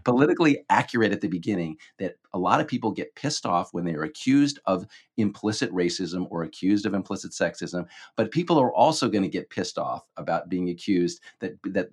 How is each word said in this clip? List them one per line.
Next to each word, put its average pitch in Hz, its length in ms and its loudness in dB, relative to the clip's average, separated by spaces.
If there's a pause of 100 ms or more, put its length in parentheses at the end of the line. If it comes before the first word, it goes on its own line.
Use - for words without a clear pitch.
politically 147 640 4
accurate 110 440 4
at 101 80 -4
the 101 80 -2
beginning, 85 480 -2 (220)
that 90 160 -6 (180)
a 92 60 -4
lot 95 200 4
of - 80 -2
people 117 240 -2
get - 240 -10
pissed - 300 -6
off 90 280 0
when 87 120 -4
they 85 80 -2
are 76 100 -4
accused 139 640 2
of 92 220 0 (280)
implicit 104 560 -2
racism 87 580 -2
or 85 140 -6
accused 92 420 0
of 101 80 -2
implicit 95 380 -6
sexism. 90 540 -4 (320)
But 107 140 0
people 170 280 2
are 127 140 2
also 139 340 4
gonna 98 220 0
get - 200 -6
pissed - 280 -6
off 65 280 -4 (120)
about 85 320 -4
being 90 200 -2
accused 87 520 0 (180)
that, 92 140 -8 (100)
that 92 280 -4